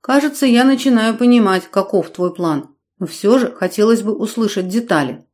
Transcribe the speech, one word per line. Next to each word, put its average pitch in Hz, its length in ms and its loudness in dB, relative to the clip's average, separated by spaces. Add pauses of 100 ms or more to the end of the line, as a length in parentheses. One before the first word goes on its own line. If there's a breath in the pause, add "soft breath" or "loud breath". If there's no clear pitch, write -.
"Кажется, 285 440 0
я 240 180 4
начинаю 247 540 2
понимать, 226 520 2
каков 196 400 -2
твой 180 240 -4
план, 156 420 -4 (240)
но 175 80 -6
всё 233 320 2
же 247 120 0
хотелось 214 500 0
бы 208 120 -4
услышать 208 540 -4
детали". 170 680 -4